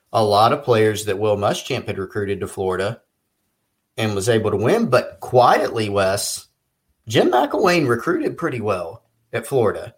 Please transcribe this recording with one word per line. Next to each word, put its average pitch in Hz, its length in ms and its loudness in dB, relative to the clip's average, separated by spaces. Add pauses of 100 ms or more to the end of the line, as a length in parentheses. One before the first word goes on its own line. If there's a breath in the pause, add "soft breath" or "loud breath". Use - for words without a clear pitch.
(120)
a 113 120 2
lot 104 280 4
of 143 120 -2
players 110 420 2
that 98 140 -2
Will 107 180 0
Muschamp 113 480 -4
had 98 140 -8
recruited 98 400 -6
to 98 80 -8
Florida 95 540 -4 (960)
and 110 180 -2
was - 140 -2
able 113 200 2
to 101 80 0
win. 185 320 0
But 123 300 0
quietly, 123 680 2
Wes, 98 580 -2 (600)
Jim 185 220 2
McElwain 190 580 2
recruited 151 480 -2
pretty 135 260 -6
well 90 420 -4 (280)
at 113 140 -6
Florida. 107 520 -2